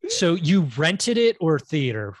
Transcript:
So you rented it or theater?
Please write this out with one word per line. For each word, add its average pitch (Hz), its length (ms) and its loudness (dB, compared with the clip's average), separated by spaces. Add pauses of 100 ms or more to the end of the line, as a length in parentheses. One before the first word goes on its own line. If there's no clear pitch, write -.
So 185 260 0
you 180 280 2 (160)
rented 190 400 0
it 233 220 2
or 160 180 2
theater? 113 640 -4